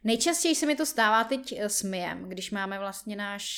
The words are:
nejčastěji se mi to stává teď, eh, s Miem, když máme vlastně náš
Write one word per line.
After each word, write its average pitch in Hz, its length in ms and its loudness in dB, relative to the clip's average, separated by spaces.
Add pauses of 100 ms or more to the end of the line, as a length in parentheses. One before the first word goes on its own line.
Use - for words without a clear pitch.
nejčastěji 320 480 4
se 311 120 2
mi 294 100 4
to 302 100 0
stává 220 380 4
teď, 262 340 -4
eh, 208 100 0
s - 140 0
Miem, 180 460 -4
když 185 220 -8
máme 196 280 -4
vlastně 196 380 -8
náš 202 280 -6 (140)